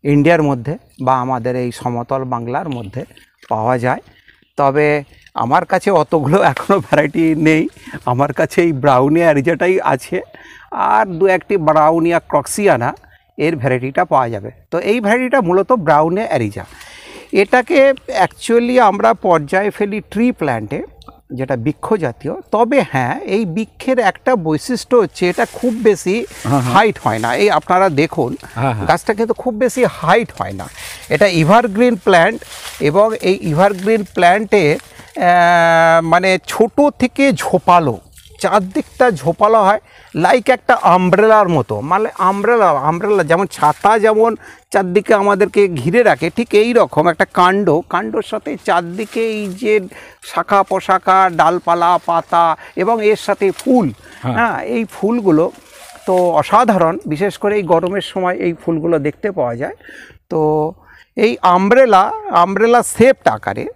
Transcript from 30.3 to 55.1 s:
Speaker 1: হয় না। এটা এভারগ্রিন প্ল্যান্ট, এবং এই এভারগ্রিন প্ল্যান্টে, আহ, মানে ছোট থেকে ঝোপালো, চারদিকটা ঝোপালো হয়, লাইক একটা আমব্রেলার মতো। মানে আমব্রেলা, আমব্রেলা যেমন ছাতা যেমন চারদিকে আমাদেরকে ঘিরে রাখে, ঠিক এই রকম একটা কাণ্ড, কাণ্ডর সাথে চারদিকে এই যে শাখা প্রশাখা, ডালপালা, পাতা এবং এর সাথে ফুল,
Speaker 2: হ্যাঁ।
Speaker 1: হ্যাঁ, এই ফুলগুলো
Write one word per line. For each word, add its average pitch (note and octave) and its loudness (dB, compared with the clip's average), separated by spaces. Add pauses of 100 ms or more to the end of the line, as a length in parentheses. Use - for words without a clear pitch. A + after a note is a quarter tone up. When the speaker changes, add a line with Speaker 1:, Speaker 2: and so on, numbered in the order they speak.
Speaker 1:
হয় - -8
না। F#2+ -12 (400)
এটা D3+ 2
এভারগ্রিন G3+ 2
প্ল্যান্ট, F#3 2 (380)
এবং G3+ 0
এই F#3 0
এভারগ্রিন G3 0 (100)
প্ল্যান্টে, F3+ 2 (380)
আহ, E3+ 4
মানে F3 2
ছোট - 0 (180)
থেকে C4 0
ঝোপালো, E3 0 (420)
চারদিকটা G#3+ 0
ঝোপালো G3+ 0
হয়, G3+ 2 (340)
লাইক F3+ 2
একটা B3 0
আমব্রেলার F#3+ 4
মতো। B2 -2
মানে F#3 -2 (100)
আমব্রেলা, G3+ 2
আমব্রেলা E3+ 0
যেমন E3+ 0
ছাতা G3+ 0
যেমন A3 2 (340)
চারদিকে G3 0
আমাদেরকে G3+ 2
ঘিরে E3+ 0
রাখে, E3+ 2
ঠিক - -4
এই A3+ 2
রকম E3+ 2
একটা E3+ 0
কাণ্ড, F3+ 2 (100)
কাণ্ডর G#3+ -4
সাথে A3 -10
চারদিকে F3+ -4
এই G#3+ -4
যে G#3 -2 (440)
শাখা G3 0
প্রশাখা, F#3+ 2
ডালপালা, E3+ 2
পাতা E3+ 0 (200)
এবং G#3+ -2
এর G#3 2
সাথে G3 -2
ফুল, G#3+ 0 (300)
Speaker 2:
হ্যাঁ। A#2+ -4
Speaker 1:
হ্যাঁ, G#3 -2
এই A3+ -4
ফুলগুলো G3 0 (540)